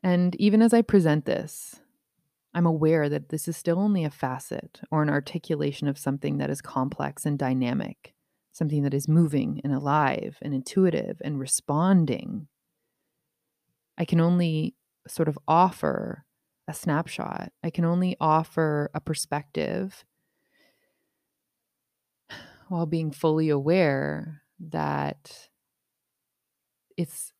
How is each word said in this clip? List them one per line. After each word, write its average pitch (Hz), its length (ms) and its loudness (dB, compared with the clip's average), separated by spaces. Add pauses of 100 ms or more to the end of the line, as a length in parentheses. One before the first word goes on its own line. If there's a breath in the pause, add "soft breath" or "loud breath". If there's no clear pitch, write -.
And 180 340 4
even 208 240 6
as 226 140 6
I 240 80 8
present 160 420 4
this, - 520 -4 (760)
I'm 175 140 2
aware 156 420 2
that 147 200 -4
this - 180 -6
is 165 100 -6
still 170 220 0
only 196 240 2
a 151 80 -2
facet - 720 -8 (100)
or 151 140 2
an 147 60 0
articulation 143 760 -4
of 139 120 -2
something 143 400 -4
that 143 120 -2
is 139 100 -6
complex 139 680 -6
and 147 120 -2
dynamic, 131 760 -4 (380)
something 147 300 -2
that 139 120 0
is 139 120 -2
moving 151 560 2
and 143 100 -2
alive 143 720 0
and 147 100 -6
intuitive 160 680 0
and 147 160 -6
responding. 151 1080 0 (1500)
I 175 60 2
can 165 160 2
only 165 540 2 (340)
sort - 180 -2
of 147 120 -2 (100)
offer - 800 0 (420)
a 156 60 -10
snapshot. - 760 -6 (120)
I 165 80 -4
can 170 160 0
only 180 340 0
offer 156 760 0
a 151 60 -4
perspective - 1040 -6 (2750 loud breath)
while 170 160 -2
being 160 260 -2
fully 160 380 2
aware 147 960 0 (180)
that 147 880 -6 (1500)
it's - 440 -8